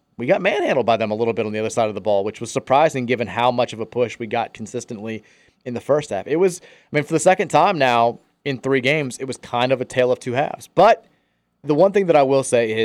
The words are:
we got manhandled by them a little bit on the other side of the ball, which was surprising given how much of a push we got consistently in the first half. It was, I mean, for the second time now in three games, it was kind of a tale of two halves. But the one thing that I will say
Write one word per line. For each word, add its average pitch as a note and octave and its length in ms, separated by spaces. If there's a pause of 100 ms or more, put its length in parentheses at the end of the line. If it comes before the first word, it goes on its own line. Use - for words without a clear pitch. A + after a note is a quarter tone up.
(180)
we B2 80
got F#3+ 160
manhandled C#4+ 440
by A2+ 120
them G#2+ 140
a G#2+ 40
little A2+ 180
bit A2 120
on G#2+ 80
the G#2+ 60
other A2 100
side A2+ 200
of G2+ 60
the G2+ 60
ball, G2+ 220
which G#2 180
was A#2 100
surprising C3+ 540
given A#2+ 220
how A#2 240
much A#2+ 220
of A2 60
a A2 60
push A#2 340
we A#2 80
got A2+ 260
consistently A2 720 (420)
in B2 80
the A#2 80
first C#3+ 300
half. F#2+ 160
It D3+ 100
was, F3+ 240
I - 340
mean, D3 80
for D#3+ 100
the D#3 60
second F#3 300
time E3+ 280
now A#2+ 420 (260)
in C3+ 140
three C3+ 220
games, C#3 380
it C3+ 60
was B2+ 120
kind B2 340
of B2 100
a A#2+ 40
tale B2 260
of B2 80
two B2 140
halves. - 340
But - 380 (580)
the D3 120
one F#3+ 160
thing G3 160
that D#3+ 80
I C#3+ 80
will C3+ 200
say A#2 280 (140)